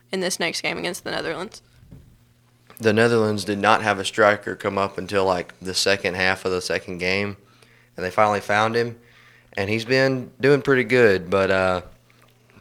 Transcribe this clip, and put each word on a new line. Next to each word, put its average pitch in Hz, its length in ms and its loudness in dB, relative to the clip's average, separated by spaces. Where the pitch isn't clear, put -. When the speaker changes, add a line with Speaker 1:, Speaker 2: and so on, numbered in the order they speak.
Speaker 1:
in 190 100 -4
this 180 200 -4
next 170 220 -4
game 165 160 -4
against 175 260 -8
the - 60 -8
Netherlands. 160 500 -8
Speaker 2:
The 107 160 2
Netherlands 110 500 2
did 101 140 -4
not 101 240 4
have 104 160 0
a 95 60 -6
striker 104 500 2
come 98 240 -4
up 98 180 -2
until, 95 300 -2
like, 90 340 -2
the 92 140 -8
second 98 400 0
half 92 320 0
of 92 60 -2
the 90 100 -2
second 90 360 -6
game, 98 380 -2
and 92 100 -6
they 92 40 -6
finally 107 300 2
found 107 340 0
him, 117 240 -4
and 98 140 -4
he's 113 160 -4
been 131 460 0
doing 139 220 4
pretty 131 220 2
good, 107 440 4
but, 95 220 2
uh, 92 320 0